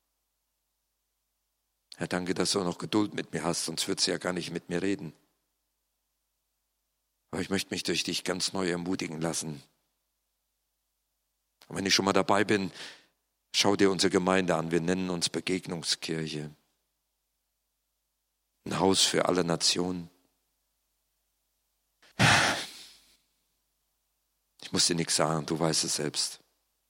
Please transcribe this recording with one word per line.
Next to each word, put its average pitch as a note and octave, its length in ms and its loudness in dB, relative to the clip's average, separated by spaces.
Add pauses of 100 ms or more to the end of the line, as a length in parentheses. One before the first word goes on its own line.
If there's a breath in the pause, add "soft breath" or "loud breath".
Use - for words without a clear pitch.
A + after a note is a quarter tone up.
(2000)
Herr, F2 120 -6
danke, F2+ 260 -2
dass F2 180 0
du G2+ 120 0
noch F2 140 -2
Geduld G#2 360 -2
mit - 180 -8
mir D#2 120 -4
hast, E2 220 -2
sonst D#2+ 220 -4
würdest F#2+ 180 -2
du F#2+ 60 -2
ja E2+ 60 -2
gar F2+ 160 -4
nicht E2+ 180 -6
mit E2+ 160 -8
mir F2 140 -4
reden. F2+ 320 -4 (2250)
Aber F#2 100 -6
ich F2 80 -6
möchte G2 240 -2
mich F2+ 100 -4
durch F2 200 0
dich - 220 -4
ganz F#2 260 -2
neu F#2+ 180 -2
ermutigen F2 520 -4
lassen. D#2+ 420 -4 (2000)
Und - 100 -10
wenn G2 80 -4
ich F#2+ 100 4
schon F#2+ 100 2
mal G2 80 4
dabei G2 300 4
bin, G2 280 2 (840 loud breath)
schau G2+ 240 4
dir G2 120 6
unsere F#2 220 2
Gemeinde F#2 440 4
an. D#2+ 160 -2
Wir E2+ 100 2
nennen F2+ 280 0
uns F2 200 -2
Begegnungskirche. D#2+ 1200 -4 (2250)
Ein D#2 140 -4
Haus F#2+ 240 4
für - 220 2
alle F2+ 180 2
Nationen. F2 640 0 (4000 loud breath)
Ich - 100 -12
muss - 160 2
dir F2 80 0
nichts E2+ 200 -2
sagen, D#2 300 0
du D#2+ 140 -2
weißt D#2+ 240 2
es - 120 -2
selbst. - 440 -4 (500)